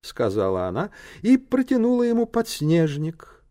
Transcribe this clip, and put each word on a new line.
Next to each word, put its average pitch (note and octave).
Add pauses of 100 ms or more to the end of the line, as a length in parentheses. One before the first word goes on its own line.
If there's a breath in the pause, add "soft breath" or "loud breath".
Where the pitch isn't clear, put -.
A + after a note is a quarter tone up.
сказала F#2+
она B2+ (300 loud breath)
и B3+
протянула B3
ему A#3
подснежник. D#3+